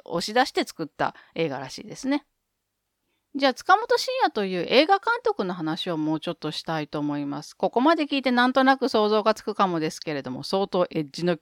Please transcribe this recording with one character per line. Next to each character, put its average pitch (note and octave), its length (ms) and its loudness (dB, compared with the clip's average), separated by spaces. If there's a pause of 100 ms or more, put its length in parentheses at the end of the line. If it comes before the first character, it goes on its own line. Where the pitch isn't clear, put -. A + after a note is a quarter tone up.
押 E3+ 180 -4
し G#3+ 120 -6
出 B3+ 120 4
し - 60 -10
て F4+ 120 0
作 - 200 -8
っ - 20 -6
た - 300 -4 (180)
映 E3 140 0
画 C3+ 100 -6
ら C#3 100 -10
し - 100 -14
い - 60 -16
で - 120 -16
す - 100 -10
ね。 C#4+ 200 -2 (1120)
じ C4+ 80 0
ゃ C#4 40 4
あ、 B3+ 60 2
塚 - 220 4
本 A#4+ 220 0
慎 - 140 -4 (100)
也 F4+ 100 0
と G#3 120 -2
い F#3 140 -4
う E3 100 -2
映 C#4+ 180 6
画 G4 140 2
監 A4+ 140 0 (100)
督 G4+ 200 -2
の F3+ 100 -4
話 E3+ 360 -4
を E3 60 -2
も D#3 180 -2
う D#3 60 -4
ち - 80 -6
ょ - 40 -2
っ E3 40 -8
と D3+ 160 -8
し - 100 -10
た D#3+ 180 -4
い D3 60 -6
と D3+ 140 -6
思 D3 180 -2
い C#3+ 80 -6
ま C#3+ 160 -8
す。 - 140 -20
こ F#3+ 140 0
こ A#3 100 0
ま D#4+ 160 6
で D#4 100 -2
聞 C#4 120 -2
い C4 40 -2
て B3+ 80 0
な B3 160 4
ん B3+ 60 2
と C4+ 100 4
な C4 160 6
く A#3 100 0
想 G#3+ 200 2
像 G#3 160 2
が G#3+ 100 4
つ - 80 -8
く G#3 140 -6
か G3+ 100 4
も E3+ 140 0
で D#3 100 -2
す - 100 -12
け D#3 140 -6
れ C#3 80 -4
ど C3 80 -8
も、 C3 140 -8
相 G3 240 -2
当 F3+ 220 2
エ D#3+ 100 -2
ッ D3 100 -6
ジ E3+ 140 -6
の F3 120 2
効 - 60 -20